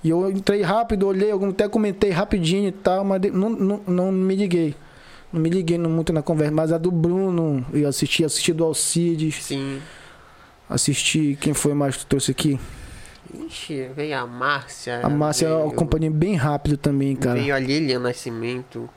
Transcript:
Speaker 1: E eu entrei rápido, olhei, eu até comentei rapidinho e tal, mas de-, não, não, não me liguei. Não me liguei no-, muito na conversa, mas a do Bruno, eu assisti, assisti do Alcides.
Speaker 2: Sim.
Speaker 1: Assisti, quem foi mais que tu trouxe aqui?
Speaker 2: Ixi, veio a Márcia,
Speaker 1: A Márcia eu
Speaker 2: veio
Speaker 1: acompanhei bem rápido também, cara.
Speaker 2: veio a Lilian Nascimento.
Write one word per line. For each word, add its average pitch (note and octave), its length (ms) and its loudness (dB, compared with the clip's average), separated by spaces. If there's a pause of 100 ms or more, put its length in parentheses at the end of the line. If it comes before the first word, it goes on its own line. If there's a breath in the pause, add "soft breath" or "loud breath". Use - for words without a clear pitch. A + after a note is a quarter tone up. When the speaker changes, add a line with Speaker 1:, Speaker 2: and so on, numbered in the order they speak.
Speaker 1:
E D#3+ 60 4
eu F3 220 2
entrei G3 320 2
rápido, G3+ 420 2
olhei, G3 260 2
eu G3 180 0
até G3+ 180 2
comentei G3+ 420 2
rapidinho F#3+ 600 0
e - 20 -6
tal, F#3+ 320 0
mas G3 180 0
de-, G3+ 80 2
não, F#3+ 200 2
não, G3+ 360 0
não F3+ 260 0
me F#3+ 240 2
liguei. F3 380 0 (580 loud breath)
Não E3 80 -2
me D#3+ 120 2
liguei E3+ 260 0
no-, E3+ 120 0
muito E3 220 0
na D#3 120 2
conversa, D3+ 280 2
mas D#3 220 2
a E3 60 0
do E3+ 100 0
Bruno, E3+ 840 2
eu D3 160 2
assisti, C#3+ 380 0
assisti - 280 0
do D#3+ 120 2
Alcides. D#3+ 760 0
Speaker 2:
Sim. C#3 360 -4 (920 loud breath)
Speaker 1:
Assisti, C#3+ 720 0
quem D#3 140 0
foi C#3+ 220 0
mais C#3+ 200 0
que - 100 -10
tu - 20 -20
trouxe C#3 240 0
aqui? C3+ 280 0 (880 loud breath)
Speaker 2:
Ixi, C3+ 480 -10
veio D3 220 -4
a B2 80 -4
Márcia, B2 760 -4
Speaker 1:
A D3 60 0
Márcia D3+ 380 2
eu D#3+ 120 2
Speaker 2:
veio D#3 100 0
Speaker 1:
acompanhei D#3+ 400 0
bem E3 260 2
rápido D3 420 2
também, C#3 380 2
cara. B2 240 0
Speaker 2:
veio C#3+ 140 0
a C3+ 60 2
Lilian C3+ 400 0
Nascimento. A#2+ 960 -6